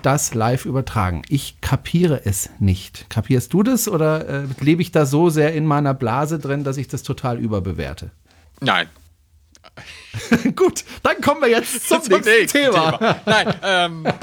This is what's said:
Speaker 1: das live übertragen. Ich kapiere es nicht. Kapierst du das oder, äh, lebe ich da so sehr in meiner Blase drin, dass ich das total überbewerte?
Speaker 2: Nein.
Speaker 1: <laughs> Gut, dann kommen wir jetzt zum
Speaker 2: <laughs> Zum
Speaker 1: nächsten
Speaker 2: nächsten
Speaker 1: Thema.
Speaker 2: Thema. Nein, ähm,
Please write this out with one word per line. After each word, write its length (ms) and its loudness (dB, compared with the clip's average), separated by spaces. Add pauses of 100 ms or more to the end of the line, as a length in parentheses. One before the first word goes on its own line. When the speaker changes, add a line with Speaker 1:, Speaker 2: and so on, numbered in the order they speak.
Speaker 1:
das 320 0
live 300 0
übertragen. 640 -2
Ich 320 -4
kapiere 640 0
es 360 -4
nicht. 500 -2
Kapierst 420 -2
du 120 4
das 260 0
oder, 400 0
äh, 140 -4 (180)
lebe 220 2
ich 80 -8
da 160 4
so 220 4
sehr 240 2
in 120 -2
meiner 300 2
Blase 420 -2
drin, 260 -4
dass 140 -4
ich 100 -8
das 140 -8
total 380 -4
überbewerte? 720 -4 (500)
Speaker 2:
Nein. 260 0 (880)
Speaker 1:
<laughs> 800 -4
Gut, 300 0 (180)
dann 160 0
kommen 220 0
wir 80 4
jetzt 400 0
zum 120 2
Speaker 2:
<laughs> 20 -10
Zum 100 2
Speaker 1:
nächsten 180 4
Speaker 2:
nächsten 260 4
Speaker 1:
Thema. 400 4
Speaker 2:
Thema. 280 0
Nein, 380 2
ähm, 420 0 (180)